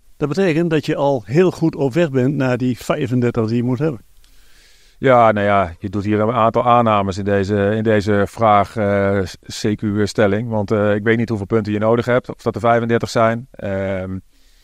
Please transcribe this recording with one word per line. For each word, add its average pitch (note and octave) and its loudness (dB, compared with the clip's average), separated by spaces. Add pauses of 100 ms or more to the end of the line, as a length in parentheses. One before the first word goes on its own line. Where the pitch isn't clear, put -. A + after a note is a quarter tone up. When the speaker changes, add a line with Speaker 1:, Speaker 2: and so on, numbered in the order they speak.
(180)
Speaker 1:
dat C#3+ -4
betekent E3+ 0
dat D#3 0
je D#3 -2
al C#3 -2
heel E3 2
goed D#3+ -2
op C3+ -2
weg B2+ 0
bent C3 0
naar C3 0
die B2 -2
vijfendertig B2 -2
die A#2 -2
je A#2+ 0
moet B2 -2
hebben. C#3+ -4 (960)
Speaker 2:
Ja, A#2+ 6
nou G#2 0
ja, G2 2
je G2+ -8
doet G2 -4
hier G#2 0
een G#2+ 0
aantal A#2 2
aannames A2 2
in G2+ -8
deze, G2+ 0
in A2 -4
deze G#2 2
vraag, G#2 2
eh, G2+ 0
s-, - -12
C G#2 0
Q G#2 -2
stelling. G#2+ 0
Want, G#2+ -4
eh, G#2 2
ik G#2 -4
weet A2+ 2
niet A2+ -2
hoeveel G2+ -4
punten G#2+ 0
je G#2 -2
nodig A2+ 0
hebt, B2 0
of - -12
dat A2+ -2
er G#2 -6
vijfendertig A#2 2
zijn. A#2 0
Ehm, F#2+ -6 (460)